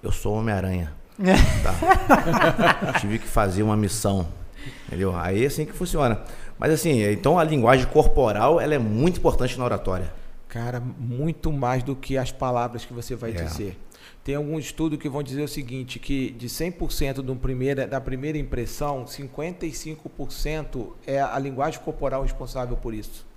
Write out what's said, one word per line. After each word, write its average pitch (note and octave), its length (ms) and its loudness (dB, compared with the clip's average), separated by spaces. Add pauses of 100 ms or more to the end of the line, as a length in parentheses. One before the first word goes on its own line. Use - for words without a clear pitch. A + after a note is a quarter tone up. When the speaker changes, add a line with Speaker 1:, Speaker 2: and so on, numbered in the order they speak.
Speaker 1:
eu - 60 2
sou G#2 220 0
o A2 40 0
Homem-Aranha." F#2+ 540 -2 (260)
Speaker 2:
<laughs> - 460 6
Speaker 1:
Tá? C#4 1400 4
"Tive G#2+ 180 0
que - 80 -6
fazer G2+ 380 2
uma G#2+ 120 4
missão." G2 500 2 (600)
Entendeu? F2+ 300 -2
Aí F#2 260 0
é C3+ 40 4
assim D3 180 -2
que D3 80 -10
funciona. A#2+ 480 0 (380)
Mas D3+ 140 2
assim, D3+ 380 2
então C3+ 280 4
a E3+ 60 4
linguagem C3 420 4
corporal, C3+ 760 6
ela D3 140 2
é C#3+ 40 2
muito A#2 400 2
importante B2+ 400 2
na B2+ 60 -2
oratória. F#2+ 480 -2 (360)
Speaker 3:
Cara, A#2+ 320 -6 (180)
muito C#3+ 520 -2
mais C3 320 0
do C3 140 -4
que - 220 -4
as B2+ 120 -2
palavras A#2+ 540 -2
que - 80 -16
você A#2+ 240 -8
vai A#2 140 -8
Speaker 1:
É. F2 120 -4
Speaker 3:
dizer. F2+ 360 -6 (440)
Tem C3+ 140 -6
algum D3 220 -4
estudo D#3 400 -4
que D3 100 -8
vão C#3+ 140 -6
dizer C3 200 -6
o D3 60 -4
seguinte, B2+ 500 -10
que C3+ 320 -2
de A#2 180 -12
cem D#3+ 220 -4
por - 220 -4
cento C3+ 300 -2
do C3 120 -4
primeira, B2+ 520 -2
da - 140 -4
primeira C#3 380 -4
impressão, B2+ 680 -4
cinquenta D#3 600 -10
e D3+ 60 -6
cinco D#3 360 -12
por - 220 -6
cento C#3+ 640 -4 (120)
é C#3 140 0
a B2+ 180 0
linguagem C#3 420 -4
corporal C3+ 420 -4
responsável B2 540 -4
por A2+ 180 -4
isso. - 320 -10 (100)